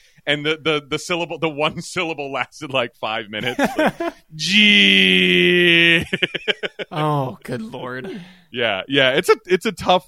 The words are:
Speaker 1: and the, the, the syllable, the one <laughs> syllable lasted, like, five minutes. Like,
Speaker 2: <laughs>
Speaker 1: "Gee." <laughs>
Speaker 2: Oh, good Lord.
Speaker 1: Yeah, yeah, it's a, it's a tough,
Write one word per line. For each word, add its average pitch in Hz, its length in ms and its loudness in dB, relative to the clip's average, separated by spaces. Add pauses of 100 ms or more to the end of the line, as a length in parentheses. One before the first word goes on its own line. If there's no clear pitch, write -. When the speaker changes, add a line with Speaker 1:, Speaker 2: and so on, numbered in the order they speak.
(260)
Speaker 1:
and 147 180 -2
the, 156 160 -2
the, 151 300 -2
the 151 80 -4
syllable, 170 400 -6
the 160 120 -2
one 151 320 -2
<laughs> - 20 -10
syllable 147 480 -8
lasted, 131 420 -8
like, 123 220 -2
five 110 340 -6
minutes. 107 300 -4 (180)
Like, 330 460 -2
Speaker 2:
<laughs> - 120 -20
Speaker 1:
"Gee." 180 1700 4
<laughs> 190 60 -6 (800)
Speaker 2:
Oh, 147 480 -2
good 120 200 -8
Lord. 127 580 -10 (300)
Speaker 1:
Yeah, 110 360 -2
yeah, 135 240 4
it's 160 180 0
a, 440 60 2 (120)
it's 180 180 0
a 220 60 -2
tough, 180 360 0